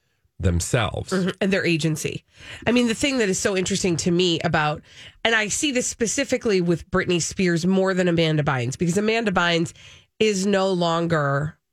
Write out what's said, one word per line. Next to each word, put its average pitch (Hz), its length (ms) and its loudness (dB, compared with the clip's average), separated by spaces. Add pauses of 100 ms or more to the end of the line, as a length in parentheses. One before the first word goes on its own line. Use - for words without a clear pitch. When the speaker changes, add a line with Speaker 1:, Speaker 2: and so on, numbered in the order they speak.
(400)
Speaker 1:
themselves. 90 720 0
Speaker 2:
Mm-hmm. 185 180 0 (100)
And 196 120 0
their 190 140 0
agency. 160 580 -2 (420)
I 226 60 2
mean, 240 140 4
the 226 80 0
thing 269 240 0
that 214 100 2
is 185 120 0
so 202 160 0
interesting 185 420 0
to - 140 0
me 170 280 2
about, 156 420 0 (420)
and 226 100 2
I 214 140 0
see 294 240 -2
this 247 160 0
specifically 233 720 -2
with 170 320 -2
Britney 180 280 0
Spears 175 460 0
more 190 260 2
than 180 140 2
Amanda 160 380 2
Bynes, 131 340 -2
because 170 180 0
Amanda 220 360 0
Bynes 175 400 0 (480)
is 202 260 2
no 196 260 2
longer 165 840 0 (140)